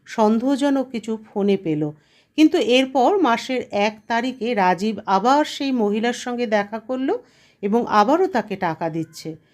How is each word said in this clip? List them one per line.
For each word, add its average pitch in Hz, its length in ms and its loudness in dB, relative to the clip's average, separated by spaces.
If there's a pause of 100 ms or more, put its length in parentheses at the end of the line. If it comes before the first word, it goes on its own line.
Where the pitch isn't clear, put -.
সন্দেহজনক 262 840 0
কিছু 220 280 -8 (160)
ফোনে 202 240 2
পেল। 151 340 -2 (440)
কিন্তু 311 220 4
এরপর 262 640 2
মাসের 240 400 0 (100)
এক 208 360 -2
তারিখে 240 460 -2
রাজীব 190 520 0
আবার 240 400 2
সেই 277 260 -4
মহিলার 220 420 0
সঙ্গে 240 320 -6
দেখা 208 340 -2
করলো 262 440 -4 (380)
এবং 208 260 0
আবারও 269 400 4
তাকে 220 280 -4
টাকা 165 340 -4
দিচ্ছে। 160 460 -8 (180)